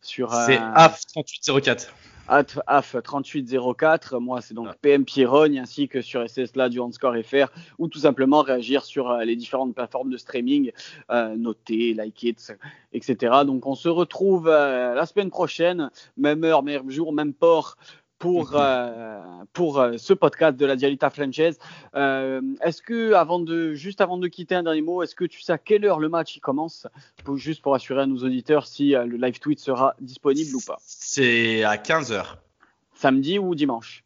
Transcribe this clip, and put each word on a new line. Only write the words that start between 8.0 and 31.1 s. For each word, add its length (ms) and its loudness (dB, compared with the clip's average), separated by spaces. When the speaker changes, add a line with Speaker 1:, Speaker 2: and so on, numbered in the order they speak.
Speaker 1:
simplement 420 4
réagir 420 -2
sur, 260 -4
euh, 140 0
les 120 0
différentes 380 -6
plateformes 360 -6
de 60 -6
streaming, 560 -2
euh, 260 0
notez, 580 -2
likez, 420 -6
et 100 -6
cetera. 420 4
Donc, 220 -2
on 100 -6
se 120 -4
retrouve, 600 0
euh, 460 4
la 120 0
semaine 240 -4
prochaine, 600 -2
même 260 0
heure, 220 2
même 260 -6
jour, 220 -6
même 200 -4
port, 440 2
pour, 340 -2
Speaker 2:
<laughs> 20 -10
Speaker 1:
euh, 640 -2
pour, 260 -2
euh, 200 2
ce 160 2
podcast 420 2
de 80 2
la 100 2
Dialita 360 0
Franchise. 480 -2
Euh, 440 -2
est-ce 180 -2
que, 320 0
avant 260 4
de, 360 -4
juste 260 -10
avant 160 0
de 100 -4
quitter, 280 -6
un 80 0
dernier 180 -2
mot, 220 -2
est-ce 120 -6
que 120 -6
tu 160 -12
sais 100 -2
à 60 0
quelle 260 2
heure 160 2
le 80 0
match 260 -4
il 60 -20
commence, 460 -6
pour, 120 -6
juste 240 -8
pour 140 2
assurer 260 -2
à 60 2
nos 180 -2
auditeurs 420 0
si, 280 2
euh, 100 2
le 140 -6
live 200 -2
tweet 220 -2
sera 400 0
disponible 560 -2
ou 100 -2
pas ? 200 -12
Speaker 2:
C'est 800 2